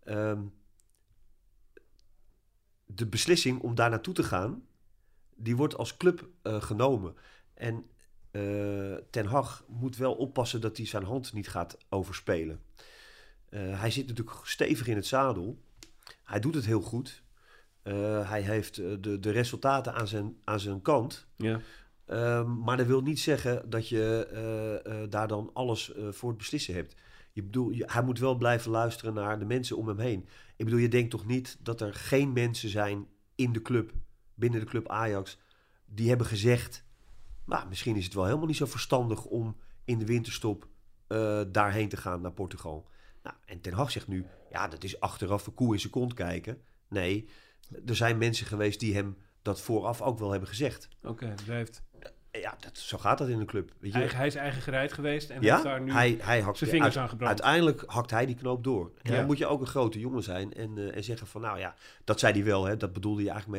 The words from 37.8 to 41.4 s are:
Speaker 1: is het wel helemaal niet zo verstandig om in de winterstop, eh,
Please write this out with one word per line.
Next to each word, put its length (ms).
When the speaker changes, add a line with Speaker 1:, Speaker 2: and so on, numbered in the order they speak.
Speaker 1:
is 100
het 80
wel 120
helemaal 220
niet 80
zo 100
verstandig 600
om 320
in 140
de 60
winterstop, 640
eh, 400